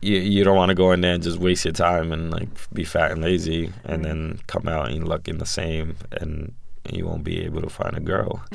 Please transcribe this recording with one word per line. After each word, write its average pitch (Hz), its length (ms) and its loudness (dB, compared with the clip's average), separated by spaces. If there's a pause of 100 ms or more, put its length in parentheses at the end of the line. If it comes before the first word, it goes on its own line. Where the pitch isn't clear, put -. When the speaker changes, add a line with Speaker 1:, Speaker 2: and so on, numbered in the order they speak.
Speaker 1:
You, 101 160 2
you 98 260 4
don't 95 120 8
wanna 92 180 6
go 92 180 6
in 90 80 4
there 87 140 4
and 87 80 -2
just 85 160 -2
waste 90 260 2
your 85 80 0
time 85 400 2
and, 80 200 -4
like, 82 160 -4 (260)
be 85 100 -2
fat 80 280 2
and 80 100 -4
lazy 82 500 0 (120)
and 80 180 -4
Speaker 2:
Right. 78 60 -2
Speaker 1:
then 80 400 -4
come - 200 -4
out 76 220 -2
and 80 180 -2
looking 82 300 -4
the 78 80 -4
same, 80 500 -2 (240)
and 76 320 -6 (380)
you 87 160 -4
won't 82 180 -4
be 85 200 -4
able 80 180 -6
to 82 80 -6
find - 260 -6
a - 40 -6
girl. - 420 -2 (120)